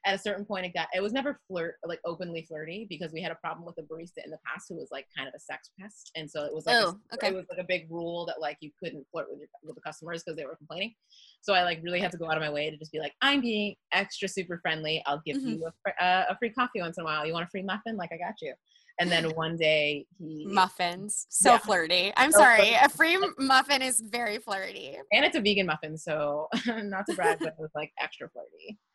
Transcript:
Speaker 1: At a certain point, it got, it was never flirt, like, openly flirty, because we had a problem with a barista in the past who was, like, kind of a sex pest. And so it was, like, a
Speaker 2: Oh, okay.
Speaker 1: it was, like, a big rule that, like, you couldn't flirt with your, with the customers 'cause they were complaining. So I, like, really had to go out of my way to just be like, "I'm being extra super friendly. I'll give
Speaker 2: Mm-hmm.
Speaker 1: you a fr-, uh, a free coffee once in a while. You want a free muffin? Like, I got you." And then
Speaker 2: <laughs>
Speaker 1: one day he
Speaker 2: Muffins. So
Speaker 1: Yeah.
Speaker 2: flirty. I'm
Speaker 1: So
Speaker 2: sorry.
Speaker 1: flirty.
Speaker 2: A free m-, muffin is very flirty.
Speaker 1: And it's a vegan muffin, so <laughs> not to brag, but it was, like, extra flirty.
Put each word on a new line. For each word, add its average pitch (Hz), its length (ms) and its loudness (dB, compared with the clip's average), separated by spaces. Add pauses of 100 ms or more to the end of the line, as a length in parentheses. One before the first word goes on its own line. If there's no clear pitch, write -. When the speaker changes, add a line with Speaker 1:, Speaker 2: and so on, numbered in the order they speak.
Speaker 1:
At 196 100 2
a 196 40 -6
certain 202 260 -4
point, 185 200 -4
it 175 80 -8
got, 160 220 -2
it 185 60 0
was 214 120 -2
never 269 340 -4
flirt, 170 280 -6 (100)
like, 165 200 -8
openly 170 380 -8
flirty, 160 460 -12
because 160 240 -10
we 160 80 -8
had 170 100 -4
a 165 40 -8
problem 165 300 -10
with 170 140 -14
a 156 40 -12
barista 165 420 -14
in 156 60 -16
the 156 140 -16
past 147 240 -10
who 175 60 -10
was, 147 160 -12
like, 135 160 -12 (100)
kind 135 120 -8
of - 60 -16
a 147 40 -18
sex - 400 -14
pest. - 360 -20
And 156 160 -8
so 151 140 -6
it - 80 -8
was, 156 140 -8
like, 240 140 6
a 196 40 4
Speaker 2:
Oh, 180 140 -2 (140)
okay. 220 160 -2
Speaker 1:
it 190 60 -2
was, 185 140 -8
like, 180 100 -8
a 175 80 -6
big 175 240 -2
rule 170 360 -6
that, 156 140 -6
like, 151 200 -4
you 151 180 -14
couldn't 156 320 -10
flirt 160 200 -6
with 139 80 -12
your, 147 100 -20 (140)
with 160 120 -16
the - 60 -20
customers 165 420 -10
'cause 165 140 -10
they 151 80 -8
were 156 120 -12
complaining. 180 380 -8 (460)
So 208 120 2
I, 180 100 6
like, 170 200 0
really 175 180 0
had 180 120 0
to 175 60 -10
go 165 100 -6
out 156 80 2
of 156 40 0
my 151 100 -2
way 147 200 0
to 151 60 -14
just 156 160 -14
be 151 60 -4
like, 147 220 -6
"I'm 277 200 4
being 214 340 0 (180)
extra 196 360 0
super 180 300 -6
friendly. 156 480 -2
I'll 147 180 -2
give 139 120 -2
Speaker 2:
Mm-hmm. 156 180 -2
Speaker 1:
you 160 120 -6
a 165 40 -8 (120)
fr-, 190 200 -2
uh, 180 260 4
a 196 100 -4
free 233 120 -2
coffee 247 300 -2
once 170 160 -6
in 170 60 -8
a - 20 -6
while. 156 220 -2
You 160 60 -2
want 170 140 -2
a - 40 -18
free 190 120 -6
muffin? 208 340 -6
Like, 170 160 -8
I 165 60 -12
got 175 220 -6
you." 147 140 -8 (440)
And 175 120 2
then 165 140 2
Speaker 2:
<laughs> 160 100 -2
Speaker 1:
one 160 220 -2
day 151 500 2 (120)
he 156 340 -10
Speaker 2:
Muffins. 185 760 0
So - 240 6
Speaker 1:
Yeah. 233 60 8
Speaker 2:
flirty. 180 580 2
I'm - 140 6
Speaker 1:
So - 80 10
Speaker 2:
sorry. 226 260 12
Speaker 1:
flirty. 226 100 4
Speaker 2:
A 294 140 8
free 330 260 4
m-, 381 240 0
muffin 269 420 4
is 254 200 0
very 214 380 -4
flirty. 196 580 -8 (140)
Speaker 1:
And 254 140 6
it's 330 100 2
a 269 60 2
vegan 196 260 4
muffin, 156 300 -4
so 151 500 -2 (100)
<laughs> 240 100 -2
not 208 400 -4
to 320 60 -4
brag, 165 300 2
but 156 100 -4
it - 60 -20
was, 156 160 -8
like, 151 240 -6
extra - 300 -6
flirty. 82 500 -16 (160)